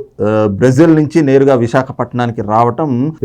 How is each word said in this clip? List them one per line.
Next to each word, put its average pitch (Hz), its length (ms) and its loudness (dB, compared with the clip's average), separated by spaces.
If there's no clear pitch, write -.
ఆ, 107 280 0
బ్రెజిల్ 131 440 2
నుంచి 156 280 0
నేరుగా 135 320 2
విశాఖపట్నానికి 120 880 -4
రావటం, 123 840 -2